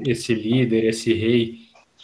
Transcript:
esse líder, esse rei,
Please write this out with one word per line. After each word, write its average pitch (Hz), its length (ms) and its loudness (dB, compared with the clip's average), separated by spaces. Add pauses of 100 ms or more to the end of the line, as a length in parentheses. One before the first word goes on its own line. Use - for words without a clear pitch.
esse 120 280 -2
líder, 113 500 0
esse 110 300 0
rei, 113 540 0 (360)